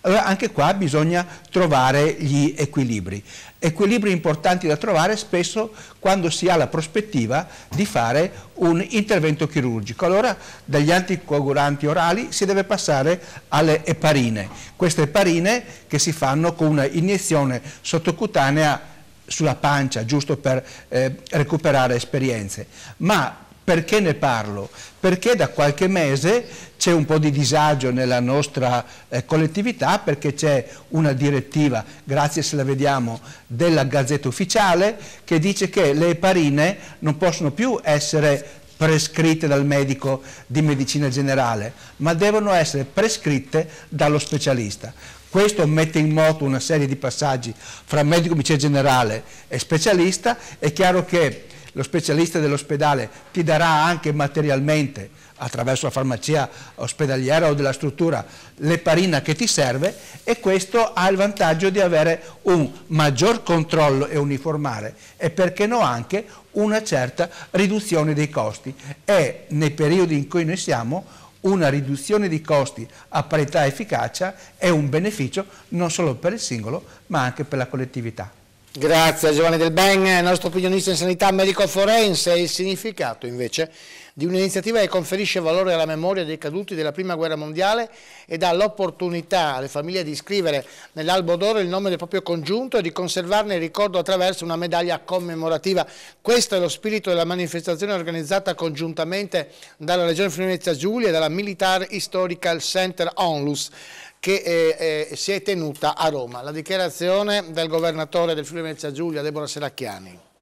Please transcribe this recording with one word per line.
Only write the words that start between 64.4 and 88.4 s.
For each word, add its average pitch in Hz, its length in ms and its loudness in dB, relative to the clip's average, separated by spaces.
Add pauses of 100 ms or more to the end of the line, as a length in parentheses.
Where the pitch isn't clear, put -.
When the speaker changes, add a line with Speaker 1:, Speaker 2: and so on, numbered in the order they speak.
Speaker 1:
e, 160 120 -2
perché 185 360 0
no, 240 140 0
anche 135 460 -2 (260)
una 214 300 0
certa 135 460 -2 (220)
riduzione 185 640 2
dei 147 160 0
costi. 120 440 -4 (300)
E 185 440 2
nei 151 220 0
periodi 160 460 2
in 139 100 0
cui 170 180 -2
noi 170 120 -2
siamo, 135 480 -4 (360)
una 190 280 2
riduzione 143 600 0
di 156 120 -2
costi 135 480 0 (220)
a 151 120 -2
parità 151 440 0
efficacia 139 680 -4 (220)
è 185 120 0
un 151 200 2
beneficio 180 560 -2 (240)
non 170 240 -2
solo 151 240 0
per 175 160 -2
il 226 80 -8
singolo, 117 440 -6 (240)
ma 151 140 -2
anche 131 220 -4
per 135 140 -6
la 127 80 -2
collettività. 120 640 -8 (380)
Speaker 2:
Grazie 160 580 2
a 156 40 4
Giovanni 165 240 4
Del 160 160 2
Ben, 190 300 4 (200)
nostro 175 260 0
opinionista 185 420 0
in 170 60 0
sanità, 180 360 2
medico 196 340 2
forense. 196 680 2
Il 175 140 2
significato 180 800 -4
invece 123 460 -4 (400)
di 143 140 -4
un'iniziativa 190 520 0
che 196 100 2
conferisce 185 520 -2
valore 175 320 0
alla 160 140 0
memoria 170 360 -2
dei 156 160 -6
caduti 180 360 -8
della 151 180 -2
Prima 180 240 -6
Guerra 160 180 -2
Mondiale 185 560 -2 (360)
e - 100 -8
dà 175 160 0